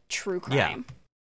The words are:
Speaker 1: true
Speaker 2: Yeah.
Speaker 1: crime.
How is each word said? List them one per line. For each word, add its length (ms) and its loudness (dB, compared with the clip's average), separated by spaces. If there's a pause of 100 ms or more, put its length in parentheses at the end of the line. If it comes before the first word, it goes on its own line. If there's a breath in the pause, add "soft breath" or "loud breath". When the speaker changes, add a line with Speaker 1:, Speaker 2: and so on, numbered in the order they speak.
(100)
Speaker 1:
true 400 -2
Speaker 2:
Yeah. 180 6
Speaker 1:
crime. 160 -6 (420)